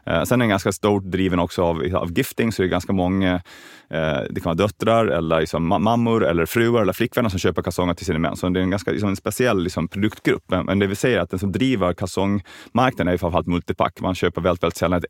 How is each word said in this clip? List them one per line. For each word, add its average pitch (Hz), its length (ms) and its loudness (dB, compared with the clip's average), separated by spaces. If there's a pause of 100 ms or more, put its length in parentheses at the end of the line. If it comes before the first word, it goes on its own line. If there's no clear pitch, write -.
Eh, 82 180 2
sen 120 180 2
är - 20 4
den 113 60 2
ganska 104 220 2
stort 101 320 2
driven 92 360 0
också 87 240 0
av, 85 320 0
av 87 220 -2
gifting, 120 340 -2
så 101 100 -2
det 92 60 4
är - 20 0
ganska 90 240 -2
många, 92 400 2 (560)
eh, 78 300 -2 (100)
det - 140 -8
kan - 0 -
vara 85 120 0
döttrar 110 520 2
eller 80 320 2
liksom 82 340 0
ma-, 101 60 2
mammor 113 460 2
eller 85 200 2
fruar 117 360 2
eller 92 120 2
flickvänner 117 360 -2
som 90 100 -4
köper 87 220 0
kalsonger 90 320 -2
till - 120 -8
sina 82 140 0
män. 80 160 -2
Så 90 140 -2
det 90 100 0
är 92 40 0
en 92 60 0
ganska, 92 220 -2
liksom, 98 180 -2
en 92 60 -2
speciell, 104 480 0
liksom, 82 240 -2
produktgrupp. - 600 -2
Men, 90 180 0
men 98 140 2
det 101 80 4
vi 95 80 -2
säger 123 220 2
är 90 40 2
att 85 80 -4
den 87 100 -4
som 98 120 -2
driver 98 420 0
kalsongmarknaden 98 1120 -2
är 90 60 2
i 90 80 0
alla 87 100 -2
fall 85 160 0
multipack. - 540 -2
Man 90 140 -2
köper 87 260 -2
väldigt, 87 220 0
väldigt 85 140 -2
sällan 87 220 2
ett 82 100 -6